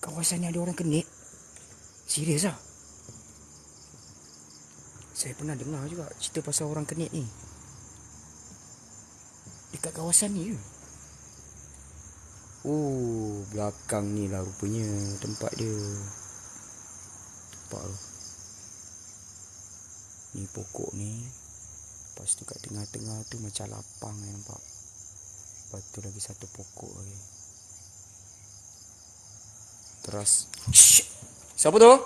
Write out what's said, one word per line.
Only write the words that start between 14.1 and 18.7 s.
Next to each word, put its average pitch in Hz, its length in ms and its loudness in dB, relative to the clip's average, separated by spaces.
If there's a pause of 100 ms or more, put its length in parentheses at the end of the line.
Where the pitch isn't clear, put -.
ni 104 160 2
lah 95 160 0
rupanya 101 400 0 (320)
tempat 107 400 -4
dia. 110 160 0 (1800)
Nampak - 320 -10
tu. 98 80 -8 (2500)